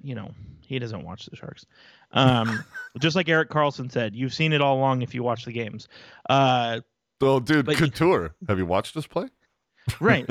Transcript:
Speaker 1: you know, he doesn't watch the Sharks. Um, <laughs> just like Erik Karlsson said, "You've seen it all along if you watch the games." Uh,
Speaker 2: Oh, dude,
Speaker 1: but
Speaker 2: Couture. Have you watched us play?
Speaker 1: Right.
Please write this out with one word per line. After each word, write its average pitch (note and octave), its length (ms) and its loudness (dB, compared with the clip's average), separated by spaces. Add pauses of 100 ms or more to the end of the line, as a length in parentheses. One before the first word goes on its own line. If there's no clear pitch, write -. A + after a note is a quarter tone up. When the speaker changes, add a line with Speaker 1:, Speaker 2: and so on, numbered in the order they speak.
Speaker 1:
you C3+ 120 -10
know, G#2 160 -12 (300)
he C3 180 -6
doesn't A2 240 -8
watch E2+ 240 -14
the - 80 -20
Sharks. - 300 -18 (460)
Um, A#2 520 2 (180)
<laughs> - 180 -16
just D#3 160 0
like E3+ 140 0
Erik D#3+ 200 2
Karlsson C#3+ 420 -2
said, A2 240 -2
"You've B2+ 180 -4
seen D#3+ 200 0
it D3 80 4
all C#3 160 4
along C3 260 2
if - 100 -10
you B2 80 -6
watch A#2 240 -4
the A#2 60 -12
games." A2 360 -8 (420)
Uh, B2 500 2 (420)
Speaker 2:
Oh, C3+ 200 4
dude, C#3+ 240 4
Speaker 1:
but D3+ 100 0
Speaker 2:
Couture. D3 580 2 (140)
Have G2+ 100 2
you F#2 80 0
watched F2+ 300 -2
us D#3 100 -8
play? G3+ 220 -6 (720)
Speaker 1:
Right. F3+ 320 2